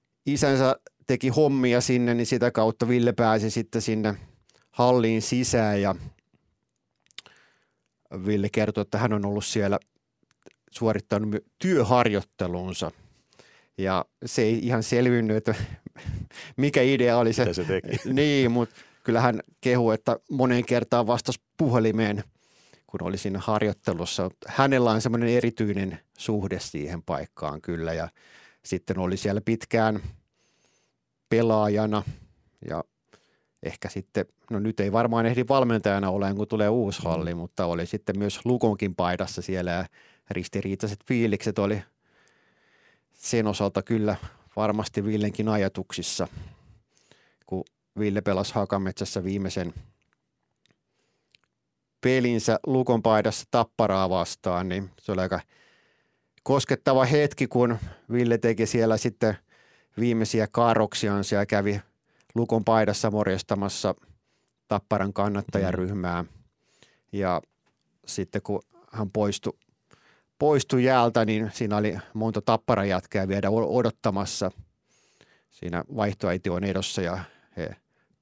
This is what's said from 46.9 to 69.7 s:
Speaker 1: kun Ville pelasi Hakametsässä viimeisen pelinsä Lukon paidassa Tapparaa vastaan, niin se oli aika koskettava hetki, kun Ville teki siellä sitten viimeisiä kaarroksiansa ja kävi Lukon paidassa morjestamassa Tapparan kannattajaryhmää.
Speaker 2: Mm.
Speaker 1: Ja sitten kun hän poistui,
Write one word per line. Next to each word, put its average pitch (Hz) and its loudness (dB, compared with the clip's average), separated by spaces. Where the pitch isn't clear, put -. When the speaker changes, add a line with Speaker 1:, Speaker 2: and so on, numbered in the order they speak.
Speaker 1:
kun 92 -8
Ville 104 0
pelasi 98 -2
Hakametsässä 98 -2
viimeisen 95 -4
pelinsä 120 2
Lukon 127 2
paidassa 110 2
Tapparaa 95 2
vastaan, 90 -2
niin 92 -6
se - -8
oli 92 -2
aika 90 -2
koskettava 131 2
hetki, 143 2
kun 120 2
Ville 117 2
teki 113 2
siellä 113 2
sitten 107 0
viimeisiä 110 0
kaarroksiansa 110 2
ja 101 0
kävi 101 0
Lukon 113 0
paidassa 110 2
morjestamassa 98 -2
Tapparan 101 -2
kannattajaryhmää. 92 -2
Speaker 2:
Mm. 85 -14
Speaker 1:
Ja 92 -2
sitten - -6
kun - -6
hän 107 -8
poistui, 104 -2